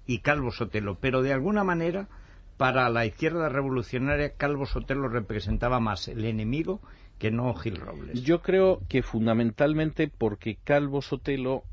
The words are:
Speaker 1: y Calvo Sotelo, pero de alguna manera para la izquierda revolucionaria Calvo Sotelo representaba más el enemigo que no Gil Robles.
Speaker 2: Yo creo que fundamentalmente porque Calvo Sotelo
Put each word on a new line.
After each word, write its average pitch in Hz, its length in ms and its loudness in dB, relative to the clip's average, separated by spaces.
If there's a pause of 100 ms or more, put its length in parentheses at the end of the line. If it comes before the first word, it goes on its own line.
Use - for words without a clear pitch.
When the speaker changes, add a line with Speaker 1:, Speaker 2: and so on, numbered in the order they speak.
Speaker 1:
y 117 120 -2
Calvo 143 320 2
Sotelo, 101 500 -4
pero 131 220 2
de 135 100 2
alguna 190 320 0
manera 175 440 -2 (500)
para 127 320 4
la 117 160 2
izquierda 160 420 0
revolucionaria 135 880 0
Calvo 143 300 -2
Sotelo 135 420 -2
representaba 113 720 0
más 107 280 -2
el 113 180 -4
enemigo 127 560 -2 (360)
que 110 120 0
no 120 240 0
Gil 110 220 -4
Robles. 76 460 -8
Speaker 2:
Yo 165 200 2
creo 190 460 4
que 127 140 2
fundamentalmente 143 1160 2
porque 107 440 -2
Calvo 143 380 2
Sotelo 131 640 -2 (100)